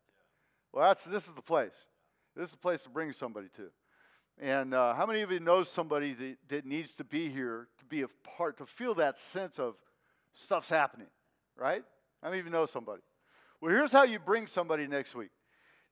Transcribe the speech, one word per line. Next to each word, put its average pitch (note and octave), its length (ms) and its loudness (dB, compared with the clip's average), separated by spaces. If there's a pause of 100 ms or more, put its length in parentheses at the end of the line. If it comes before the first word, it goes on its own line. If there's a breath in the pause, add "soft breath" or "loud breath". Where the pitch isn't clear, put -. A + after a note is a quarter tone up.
(720)
Well, D3 140 4
that's, F#3+ 180 6
this F#3 240 -4
is E3 60 -12
the C3 80 -16
place. C3+ 440 -2 (480)
This E3+ 120 -8
is F3 60 -8
the - 60 -20
place F3 240 -2
to - 60 -20
bring C#3+ 240 -6
somebody G#2+ 440 -10
to. F#2+ 140 -16 (680 soft breath)
And, C3+ 360 -2
uh, B2 200 6
how D#3+ 120 0
many A3 160 0
of G3 80 -4
you F#3 80 0
know E3+ 240 4
somebody D3 520 -2
that, B2+ 220 -10 (120)
that C#3+ 180 -6
needs D3 280 -8
to D3 100 -12
be D3+ 240 -6
here B2 400 -6 (100)
to - 60 -20
be C#3+ 180 -6
a B2 60 -4 (280)
part, D#3+ 220 -4
to C3+ 80 -14
feel A#3+ 280 -4
that D#3 240 2
sense F3+ 420 -4
of A#2+ 160 -4 (560)
stuff's - 380 -4
happening, C#3 400 0 (460)
right? E3 280 -2 (380)
How D#3+ 80 -6
many F#3 100 -4
of F3 60 -8
you E3+ 60 -12
know E3 140 4
somebody? A2 360 -8 (580 soft breath)
Well, E3 120 0
here's C4 200 4
how C4+ 120 10
you A3+ 140 2
bring G3+ 280 0
somebody D#3+ 400 0
next C#3 280 -4
week. A2+ 160 -10 (600 soft breath)